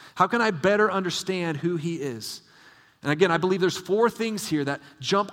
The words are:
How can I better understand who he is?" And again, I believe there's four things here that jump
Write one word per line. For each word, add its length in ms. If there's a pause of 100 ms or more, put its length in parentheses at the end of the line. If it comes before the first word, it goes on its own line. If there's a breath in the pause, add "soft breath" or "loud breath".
(140 loud breath)
How 140
can 120
I 120
better 380
understand 680
who 180
he 200
is?" 440 (640 soft breath)
And 80
again, 220
I 40
believe 240
there's 160
four 320
things 380
here 180
that 160 (200 loud breath)
jump 320